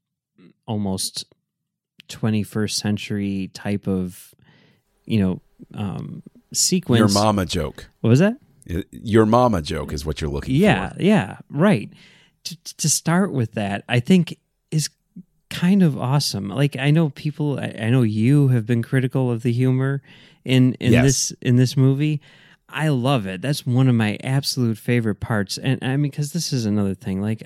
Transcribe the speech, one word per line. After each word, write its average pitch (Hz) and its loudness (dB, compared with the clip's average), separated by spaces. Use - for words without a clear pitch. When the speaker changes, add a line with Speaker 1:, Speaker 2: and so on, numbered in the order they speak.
Speaker 1:
almost 101 -6
twenty-first 107 -4
century 98 -4
type 101 -6
of, 92 -6
you 110 0
know, 92 0
um, - -10
sequence. - 2
Speaker 2:
Your 104 6
mama 101 2
joke. 78 -6
Speaker 1:
What 113 2
was 127 8
that? 208 2
Speaker 2:
Y-, 85 -4
your 110 2
mama 113 4
joke 76 -6
is 73 -6
what 76 -6
you're 76 -4
looking 71 -4
Speaker 1:
Yeah, 143 2
Speaker 2:
for. - -8
Speaker 1:
yeah, 170 0
right. 151 2
To, - -14
to 160 -2
start 175 0
with 123 -2
that, 101 -2
I 123 2
think 180 2
is 156 -2
kind 185 4
of 147 2
awesome. 123 -2
Like, 135 -2
I 139 0
know 156 2
people, 147 -6
I, 113 -8
I 110 -2
know 127 4
you 120 4
have 117 2
been 117 0
critical 131 -2
of 113 -4
the 123 0
humor 131 0
in, 127 4
in 120 0
Speaker 2:
Yes. 113 6
Speaker 1:
this, 135 0
in 123 2
this 127 2
movie. 139 2
I 156 -2
love 123 0
it. 92 -8
That's 139 -4
one 131 2
of 120 4
my 107 0
absolute 127 -2
favorite 113 -2
parts. 104 -4
And 127 -4
I 131 -2
mean, 147 0
'cause 147 -6
this 165 -6
is 117 -2
another 101 -2
thing. 95 -6
Like, 107 -4